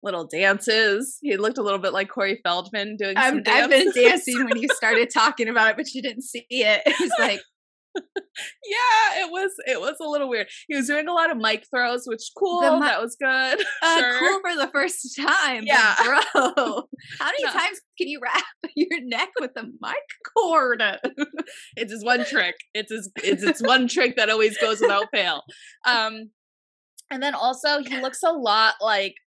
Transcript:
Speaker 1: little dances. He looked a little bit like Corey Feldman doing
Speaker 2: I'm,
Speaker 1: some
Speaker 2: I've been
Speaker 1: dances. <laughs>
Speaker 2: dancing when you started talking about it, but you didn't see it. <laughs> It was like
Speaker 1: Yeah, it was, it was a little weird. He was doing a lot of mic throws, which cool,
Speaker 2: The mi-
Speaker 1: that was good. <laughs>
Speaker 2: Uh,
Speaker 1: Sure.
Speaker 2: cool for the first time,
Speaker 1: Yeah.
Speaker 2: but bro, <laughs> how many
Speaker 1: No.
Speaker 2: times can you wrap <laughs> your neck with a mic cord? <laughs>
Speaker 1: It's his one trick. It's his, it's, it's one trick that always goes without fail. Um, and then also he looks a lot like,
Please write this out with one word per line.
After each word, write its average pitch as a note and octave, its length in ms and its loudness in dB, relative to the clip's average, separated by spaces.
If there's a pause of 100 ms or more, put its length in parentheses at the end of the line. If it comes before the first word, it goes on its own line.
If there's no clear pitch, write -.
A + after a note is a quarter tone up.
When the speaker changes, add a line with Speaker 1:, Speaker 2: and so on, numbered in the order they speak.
Speaker 1:
little F3+ 240 -6
dances. G#3 920 2
He C4 160 -2
looked G#3 200 0
a B3 60 -2
little G3 160 0
bit F#3 140 -2
like G3 160 -2
Corey G3 340 -2
Feldman G3+ 540 -4
doing G3 200 -4
Speaker 2:
I'm, C4+ 280 2
Speaker 1:
some A3 100 2
Speaker 2:
I've B3+ 140 4
been C#4 160 6
Speaker 1:
dances. B3+ 180 2
<laughs> A#3+ 60 10 (160)
Speaker 2:
dancing B3 200 0
when A#3+ 160 -2
you C#4 120 -4
started A3+ 380 0
talking C4+ 360 2
about A3+ 240 2
it, - 60 -4
but C#4+ 160 -8
you C4 80 -10
didn't A#3 220 -10
see - 260 -12
it. G#3+ 340 2
<laughs> - 20 2
It - 140 2
was E4+ 180 0
like G3+ 240 0 (540)
Speaker 1:
Yeah, A4 1300 0
it E4 60 -10
was, F#4+ 200 -4 (140)
it B3 140 0
was C4 220 -4
a D#4+ 60 -8
little D4 200 -2
weird. A3 200 -2 (200)
He D4+ 80 -6
was C4+ 120 0
doing D4 200 0
a F4 60 -2
lot E4 180 4
of C#4 60 -2
mic A3 260 0 (100)
throws, B3 320 0
which A3+ 140 -6 (180)
cool, F4 220 0
Speaker 2:
The D#4+ 140 6
mi- C#4 120 2
Speaker 1:
that A3 160 0
was A#3 140 -8
good. C4 580 0
<laughs> - 80 -8
Speaker 2:
Uh, E4 180 4
Speaker 1:
Sure. B3 200 2
Speaker 2:
cool F#4+ 220 2
for F4 160 -4
the C#4 160 0
first C#4 440 -4
time, C#4 480 0
Speaker 1:
Yeah. A3+ 320 4
Speaker 2:
but - 60 4 (300)
bro, C#4 300 2 (400)
<laughs> - 160 -16
how - 60 -4
many C5 200 -2
Speaker 1:
No. C#4 60 -2
Speaker 2:
times F#4+ 280 -2 (180)
can F4 120 -6
you D4 120 -10
wrap - 220 -2 (160)
<laughs> - 160 -12
your E4 300 -2
neck B3+ 240 -4 (100)
with C4 160 -6
a A3+ 80 -10
mic - 400 -10 (340)
cord? C#4+ 500 2
<laughs> F#3+ 60 0 (840)
Speaker 1:
It's A3 160 -6
his A3 100 -12
one A#3+ 220 0
trick. F3 300 -2 (180)
It's G#3+ 180 -6
his, G#3+ 200 -10 (120)
it's, F#3+ 200 0
it's D#4 180 0
one B3+ 260 4
trick B3+ 300 0
that G#3+ 120 2
always A3 280 2
goes A3 240 0
without G#3 320 2
fail. F3+ 280 0 (460)
Um, A3 440 0 (800)
and C4+ 120 -6
then C#4 100 -2
also C4 460 0
he C4 220 -6
looks C4 220 -6
a E4 100 4
lot A3 480 2
like, G3 340 0 (120)